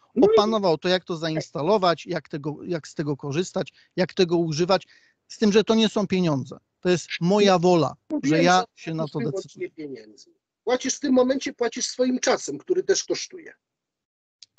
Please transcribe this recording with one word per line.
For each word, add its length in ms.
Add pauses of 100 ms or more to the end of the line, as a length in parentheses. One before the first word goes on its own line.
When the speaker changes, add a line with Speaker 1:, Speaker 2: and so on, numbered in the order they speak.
(160)
Speaker 1:
No 120
i 60
Speaker 2:
opanował 440
to, 120
jak 160
to 120
zainstalować, 880
jak 240
tego, 340
jak 240
z 80
tego 220
korzystać, 560 (220)
jak 180
tego 240
używać, 500 (400)
z 100
tym, 140
że 120
to 120
nie 140
są 180
pieniądze. 500 (240)
To 80
jest 180 (140)
moja 380
wola, 360 (140)
że 60
Speaker 1:
Mówiłem, 280
Speaker 2:
ja 200 (120)
Speaker 1:
że 80
Speaker 2:
się 100
na 140
to 120
Speaker 1:
wyłącznie 220
Speaker 2:
decyduję. 300
Speaker 1:
pieniędzy. 600 (320)
Płacisz 320
w 40
tym 140
momencie, 400
płacisz 340
swoim 320
czasem, 380
który 260
też 200
kosztuje. 500 (1040)